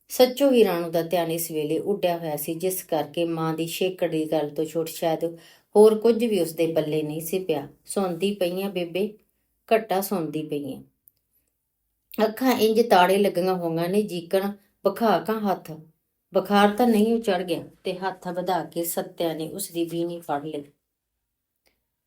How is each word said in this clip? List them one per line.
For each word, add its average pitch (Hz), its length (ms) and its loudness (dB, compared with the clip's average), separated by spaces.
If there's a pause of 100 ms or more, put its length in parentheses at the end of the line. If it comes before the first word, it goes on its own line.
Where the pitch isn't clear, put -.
ਸੱਚੋ 254 440 4
ਹੀ 233 120 8
ਰਾਣੋ 175 260 0
ਦਾ 165 120 2
ਧਿਆਨ 165 280 0
ਇਸ 165 200 -4
ਵੇਲੇ 156 280 -2
ਉੱਡਿਆ 180 400 -2
ਹੋਇਆ 160 180 -6
ਸੀ, - 180 -6
ਜਿਸ 185 280 -4
ਕਰਕੇ 156 420 -2
ਮਾਂ 165 300 -2
ਦੀ 165 120 -4
ਛੇਕੜ 185 440 -2
ਦੀ 156 220 -2
ਗੱਲ 147 180 0
ਤੋਂ 156 140 -4
ਛੁੱਟ 160 240 -4
ਸ਼ਾਇਦ 160 360 -2 (520)
ਹੋਰ 214 220 8
ਕੁਝ 226 260 4
ਵੀ 208 160 2
ਉਸਦੇ 165 320 0
ਪੱਲੇ 156 300 0
ਨਹੀਂ 151 180 -6
ਸੀ 185 180 -4
ਪਿਆ। 147 300 -4 (160)
ਸੁਣਦੀ 190 500 -2
ਪਈ 185 280 -2
ਆਂ 196 80 -4
ਬੇਬੇ, 180 440 -4 (600)
ਘੱਟਾ 214 260 0
ਸੁਣਦੀ 156 420 -4
ਪਈ 147 320 -6
ਆਂ। 139 80 -16 (1400)
ਅੱਖਾਂ 240 280 0
ਇੰਜ 220 280 4
ਤਾੜੇ 196 380 6
ਲੱਗੀਆਂ 185 360 2
ਹੋਈਆਂ 170 340 -2
ਨੇ, 202 140 0
ਜੀਕਣ 190 500 -4 (320)
ਬਖਾ 196 340 2
ਕਾਂ 214 220 -4
ਹੱਥ। 180 320 -4 (600)
ਬੁਖਾਰ 202 420 4
ਤਾਂ 247 100 4
ਨਹੀਂ 226 280 4
ਉਹ 226 60 0
ਚੜ੍ਹ 185 240 0
ਗਿਆ 156 200 -4 (200)
ਤੇ 185 100 -4
ਹੱਥ 185 340 -8
ਵਧਾ 180 360 -2
ਕੇ 170 200 -6
ਸੱਤਿਆ 170 500 -4
ਨੇ 160 140 -8
ਉਸਦੀ 170 360 -6
ਬੀਣੀ 170 360 -4
ਫੜ 147 240 -6
ਲਈ। 147 200 -10 (1400)